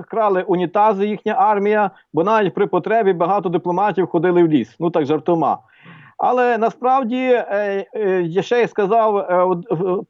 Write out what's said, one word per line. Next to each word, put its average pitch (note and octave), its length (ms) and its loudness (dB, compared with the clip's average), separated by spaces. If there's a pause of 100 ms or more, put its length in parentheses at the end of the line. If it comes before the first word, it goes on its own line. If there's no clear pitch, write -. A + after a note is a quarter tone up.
крали G3+ 340 0
унітази, G3 640 0
їхня G#3 260 -4
армія, G3+ 580 0 (220)
бо D#3 120 0
навіть G#3 300 0
при G3+ 120 0
потребі G3 460 0
багато F3+ 360 -2
дипломатів F3+ 580 -2
ходили F3 360 2
в E3 60 4
ліс. C#3 320 0
Ну, E3+ 100 -2
так E3 160 -2
жартома. D3+ 520 0 (600)
Але A#3+ 400 2
насправді, A#3+ 580 0
е, G#3 760 -2
е, F#3+ 280 0
я F3 200 -2
ще A#3+ 200 0
й G3 60 0
сказав, G#3+ 480 0
е, F#3 200 -2
од-, F3+ 340 0
в-, F#3 400 -2